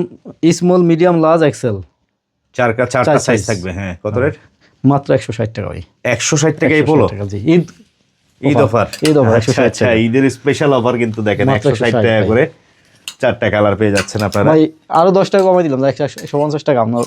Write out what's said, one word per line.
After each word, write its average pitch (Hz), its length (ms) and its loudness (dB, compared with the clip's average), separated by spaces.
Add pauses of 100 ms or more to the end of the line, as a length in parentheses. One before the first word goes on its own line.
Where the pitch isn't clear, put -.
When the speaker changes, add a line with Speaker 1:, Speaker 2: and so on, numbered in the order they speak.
(520)
Speaker 1:
স্মল, 180 300 2
মিডিয়াম, 170 400 2
লার্জ, 160 220 2
এক্সএল। 120 340 -2 (760)
Speaker 2:
চার 120 200 0
কা-, 123 120 -2
চারটা 127 260 0
Speaker 1:
চার 143 80 2
Speaker 2:
সাইজ 110 260 -2
Speaker 1:
সাইজ। - 20 -4
Speaker 2:
থাকবে, 92 240 -6
হ্যাঁ। 92 320 -10
কত 107 80 -4
Speaker 1:
হ্যাঁ। 120 120 -2
Speaker 2:
রেট? 151 120 -4 (480)
Speaker 1:
মাত্র 139 300 0
একশো - 180 -2
ষাট 110 220 -4
টাকা 98 140 -8
ভাই। 85 140 -10 (220)
Speaker 2:
একশো 123 340 -2
ষাট 156 180 0
টাকা 156 180 0
এই 156 80 2
Speaker 1:
একশো 131 40 0
ষাট - 20 0
Speaker 2:
পোলো? 143 200 4
Speaker 1:
টাকা, 104 180 -6
জি। 101 120 -10
ঈদ 160 260 2 (800)
Speaker 2:
ঈদ 135 160 0
Speaker 1:
অফার। 139 60 4
Speaker 2:
অফার? 117 460 0
Speaker 1:
ঈদ 151 80 4
অফার, 135 80 4
Speaker 2:
আচ্ছা, 113 120 4
Speaker 1:
একশো 113 140 0
ষাট 123 140 0
Speaker 2:
আচ্ছা, - 200 -2
Speaker 1:
টাকা। 117 120 2
Speaker 2:
ঈদের 117 320 2
স্পেশাল 143 440 0
অফার 120 240 0
কিন্তু 113 240 -4
দেখেন, 104 260 0
Speaker 1:
মাত্র 131 100 0
Speaker 2:
একশো 143 120 0
ষাট 120 180 -2
Speaker 1:
একশো 117 100 0
ষাট 107 80 0
Speaker 2:
টাকা 107 140 2
Speaker 1:
টাকা। 98 80 0
Speaker 2:
করে 117 200 2 (720)
চারটা 113 280 0
কালার 104 260 2
পেয়ে 104 160 0
যাচ্ছেন 101 320 -4
আপনারা। 104 260 0
Speaker 1:
ভাই, 156 220 2 (180)
আরো 175 220 2
দশ 190 180 2
টাকা 196 140 2
কমাই 180 200 2
দিলাম, 135 200 -2
একশো, 139 200 -2
একশো 143 360 -6
পঞ্চাশ 147 240 -2
টাকা 131 180 2
আপনার 117 260 -2